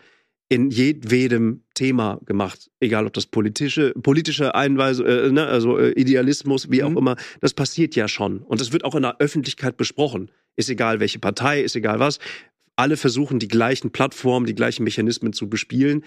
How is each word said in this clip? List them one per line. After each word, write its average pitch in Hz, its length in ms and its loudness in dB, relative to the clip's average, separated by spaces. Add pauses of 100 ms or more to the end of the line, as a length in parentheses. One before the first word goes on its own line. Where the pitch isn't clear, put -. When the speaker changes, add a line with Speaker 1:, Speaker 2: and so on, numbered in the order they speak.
(500)
Speaker 1:
in 131 200 2
jedwedem 120 920 2 (100)
Thema 123 520 0
gemacht, 98 440 -4 (100)
egal 110 280 0
ob - 60 -10
das 117 120 -4
politische, 131 680 0
politische 143 600 0
Einweise, 135 520 0
äh, 123 260 4
ne, 151 160 4
also, 120 320 2
äh, 123 120 4
Idealismus, 135 800 2
wie 131 140 2
auch 143 60 0
Speaker 2:
Mhm. 165 80 -2
Speaker 1:
immer, 131 180 2 (240)
das 139 140 0
passiert 151 420 -2
ja 110 120 2
schon 98 320 -4
und 113 220 -4
es 120 120 -6
wird 170 100 0
auch 131 120 -2
in 139 80 0
der 123 160 -4
Öffentlichkeit 135 580 -2
besprochen. 117 520 -2 (260)
Ist 120 140 -4
egal, 113 300 0
welche 110 200 -2
Partei, 131 420 0
ist 117 140 -2
egal 107 240 -2
was. 143 200 0 (560)
Alle 139 220 2
versuchen, 135 420 0
die 110 80 -4
gleichen 117 440 0
Plattformen, 127 540 0
die 113 100 -2
gleichen 117 280 -2
Mechanismen 110 500 -2
zu 110 160 -8
bespielen, 139 580 0